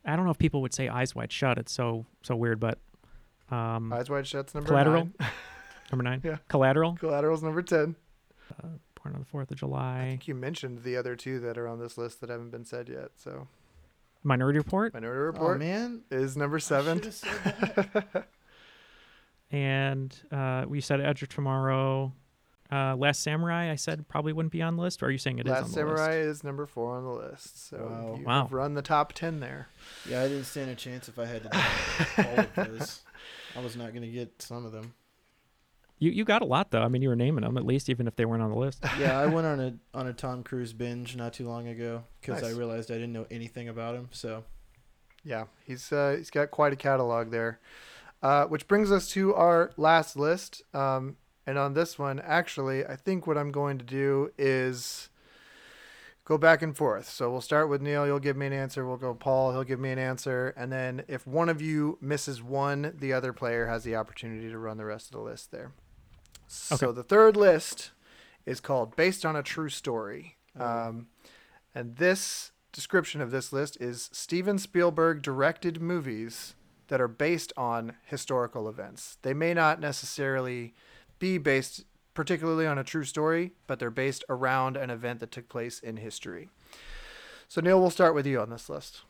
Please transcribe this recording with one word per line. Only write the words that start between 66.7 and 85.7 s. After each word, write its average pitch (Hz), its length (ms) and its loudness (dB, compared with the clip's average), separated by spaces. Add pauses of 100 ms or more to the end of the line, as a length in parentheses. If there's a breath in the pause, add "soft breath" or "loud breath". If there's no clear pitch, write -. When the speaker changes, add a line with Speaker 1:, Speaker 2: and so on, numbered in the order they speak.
Speaker 1:
Okay. 117 80 -2
Speaker 2:
the 123 60 -8
third 214 340 10
list - 540 6 (540 soft breath)
is 127 160 -6
called 123 360 -2
Based 185 300 2
on 156 100 0
a 143 60 -2
True 156 260 -6
Story. 131 680 -6 (220)
Speaker 3:
Oh. 120 60 -4
Speaker 2:
Um, 117 440 -4 (640 soft breath)
and 120 220 -8
this 185 560 2 (200)
description 160 480 0
of 120 100 -4
this 131 220 -4
list 143 280 -2
is 120 320 -6
Steven 185 460 0
Spielberg 165 640 2
directed 160 600 0
movies 131 720 -6 (340)
that 131 120 2
are 123 80 4
based 156 480 0
on 117 380 -2 (120)
historical 123 600 -2
events. - 540 -14
They 135 120 -2
may 165 200 2
not 160 260 4
necessarily 131 920 -4 (440 soft breath)
be 185 200 0
based 135 460 0 (300)
particularly 160 520 0
on 143 120 0
a 131 60 -4
true 156 200 -4
story, 165 480 0 (140)
but 131 120 -4
they're 120 120 -4
based 135 380 -2
around 131 480 2
an 135 120 -4
event 120 320 -6
that 117 100 -8
took - 180 -14
place 120 320 -6